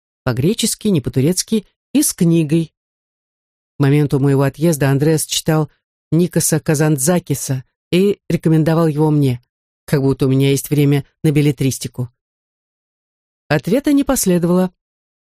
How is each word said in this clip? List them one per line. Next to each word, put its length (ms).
по-гречески, 680
не 120
по-турецки, 640
и 100
с 100
книгой. 600
К 20
моменту 400
моего 240
отъезда 460
Андреас 360
читал 460
Никоса 480
Казандзакиса 1040
и 280
рекомендовал 580
его 220
мне, 320
как 160
будто 260
у 20
меня 220
есть 180
время 360
на 80
беллетристику. 800
Ответа 460
не 100
последовало, 680